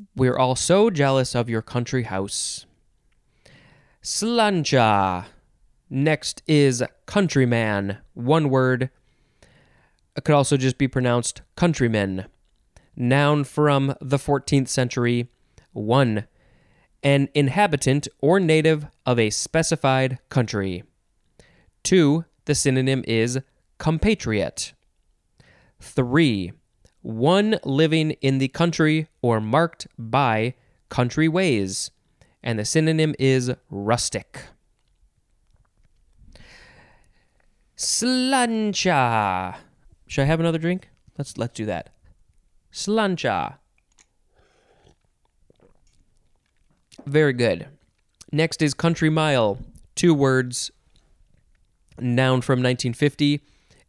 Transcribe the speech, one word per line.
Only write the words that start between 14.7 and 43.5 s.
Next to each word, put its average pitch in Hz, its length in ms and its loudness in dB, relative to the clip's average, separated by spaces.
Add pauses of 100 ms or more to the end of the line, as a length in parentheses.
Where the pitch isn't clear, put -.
One, 113 540 0 (760)
an 139 320 2
inhabitant 147 720 0 (120)
or 175 200 4
native 156 460 2 (180)
of 123 140 0
a 107 120 2
specified 131 880 -2 (100)
country. 101 540 -2 (1000)
Two, 165 420 4 (220)
the 147 80 0
synonym 131 520 0
is 117 320 0 (400)
compatriot. 156 960 -2 (1040)
Three, 123 760 -2 (500)
one 160 600 0
living 156 500 0 (100)
in 135 160 0
the 131 100 0
country 160 600 0 (120)
or 117 200 0
marked 143 460 -2 (120)
by 117 560 -2 (340)
country 151 400 0
ways. 131 640 -2 (520)
And 117 160 -4
the 104 60 -4
synonym 156 540 0
is 131 340 2 (180)
rustic. - 760 -4 (3250)
Slancha. 190 1800 0 (500)
Should - 160 -2
I 135 40 2
have 160 140 2
another 165 180 0
drink? 175 300 -4 (300)
Let's, - 180 -10
let's 117 180 -6
do 110 120 -8
that. 87 260 -8 (800)
Slancha. 175 840 -2 (3500)